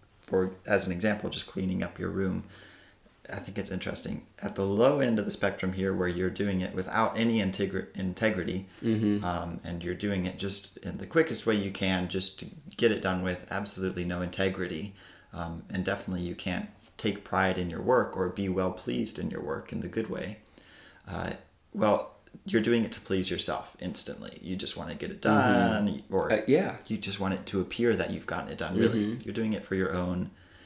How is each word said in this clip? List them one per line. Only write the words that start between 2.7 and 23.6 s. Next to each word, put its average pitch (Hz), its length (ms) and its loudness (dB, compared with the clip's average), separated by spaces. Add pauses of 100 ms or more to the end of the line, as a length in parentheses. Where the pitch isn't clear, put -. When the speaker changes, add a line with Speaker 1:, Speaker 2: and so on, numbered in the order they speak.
Speaker 1:
I - 60 -8
think 98 200 -8
it's 95 120 -4
interesting. - 520 -4 (180)
At 101 160 -6
the 98 80 2
low 117 360 6
end 117 200 4
of 98 40 0
the 101 60 -2
spectrum 95 440 0
here, 95 200 2
where 92 140 2
you're 90 220 0
doing 95 320 2
it - 120 -4
without 107 440 2
any 113 220 4
integri-, 95 540 0
integrity, 92 720 0 (160)
Speaker 2:
Mm-hmm. 104 420 2
Speaker 1:
um, 85 380 -4
and 85 220 -6
you're 90 100 -4
doing 95 320 0
it 90 120 -6
just 95 400 -6
in - 200 -8
the 95 80 -8
quickest - 400 2
way 110 100 4
you 98 140 0
can, 92 380 0
just - 320 -4
to - 60 -10 (300)
get 117 140 6
it - 120 0
done 92 200 0
with, 92 280 -2
absolutely 92 540 -2
no 90 180 -2
integrity, 92 720 -2 (380)
um, 82 380 -6
and 92 140 -2
definitely 92 380 -2
you 87 120 -2
can't 95 340 -4 (280)
take 104 280 -2
pride 92 340 2
in 90 120 -2
your 82 120 -6
work 117 340 4
or 90 120 0
be 98 200 -2
well 92 240 2
pleased 117 460 -4
in 90 120 -2
your - 120 -6
work - 300 -6
in 95 80 -4
the 87 80 -6
good - 200 -4
way. - 300 -6 (720)
Uh, 87 240 -4 (400)
well, 107 400 2 (320)
you're 107 180 2
doing 117 220 4
it - 80 -4
to - 80 -14
please 95 300 0
yourself - 500 -4